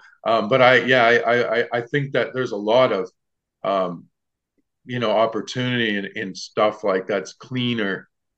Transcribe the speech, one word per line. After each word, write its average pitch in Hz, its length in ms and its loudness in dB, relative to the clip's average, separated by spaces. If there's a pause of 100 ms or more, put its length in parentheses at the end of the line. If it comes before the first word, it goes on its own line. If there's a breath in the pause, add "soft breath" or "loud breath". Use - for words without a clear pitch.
(260 soft breath)
um, 107 240 0
but 127 100 4
I, 127 200 8
yeah, 123 240 4
I, 120 140 4
I, 117 420 0
I, 117 120 -2
I 120 100 -2
think 139 300 -6
that 120 220 -2
there's 123 180 -4
a 104 40 -6
lot 113 360 2
of, 95 180 -4 (540)
um, 92 420 -2 (800)
you 123 140 -8
know, 113 140 0
opportunity 113 840 -2
in, 98 80 -6 (120)
in 98 180 -10
stuff - 500 -2
like 95 220 -2
that's 98 260 -4
cleaner, 117 760 -6 (300)